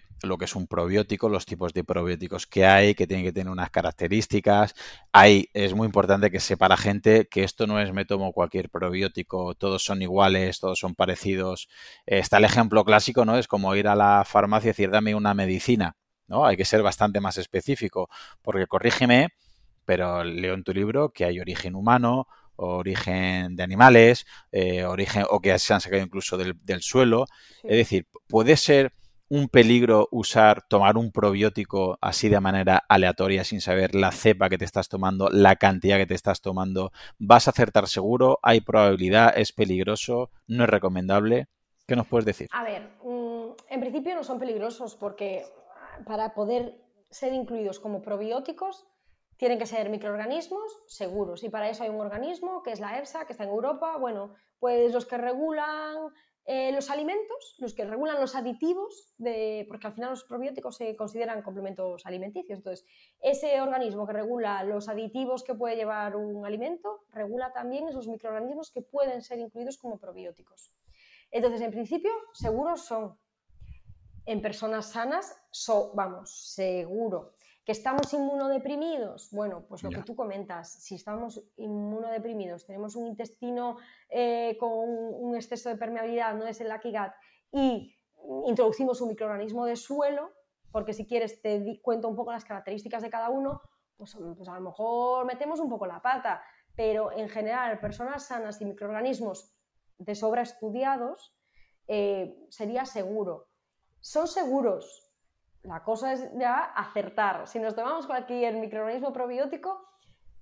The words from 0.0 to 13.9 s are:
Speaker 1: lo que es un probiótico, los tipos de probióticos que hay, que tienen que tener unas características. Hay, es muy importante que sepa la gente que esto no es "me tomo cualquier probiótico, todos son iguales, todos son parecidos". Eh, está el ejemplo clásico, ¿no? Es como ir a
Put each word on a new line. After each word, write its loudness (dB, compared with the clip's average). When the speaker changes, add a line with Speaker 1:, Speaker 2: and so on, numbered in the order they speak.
Speaker 1:
lo -4
que -6
es -8
un -6
probiótico, 0
los -2
tipos -6
de -2
probióticos -4
que 4
hay, 8
que -2
tienen -4
que -4
tener -6
unas -6
características. 0
Hay, 12
es -2
muy 0
importante 4
que -2
sepa 2
la 6
gente 4
que 0
esto -2
no 0
es -2
"me -4
tomo -4
cualquier -2
probiótico, -4
todos -4
son -4
iguales, 2
todos -2
son -6
parecidos". -2
Eh, 2
está 4
el 8
ejemplo 6
clásico, 6
¿no? 4
Es -2
como 0
ir 2
a 4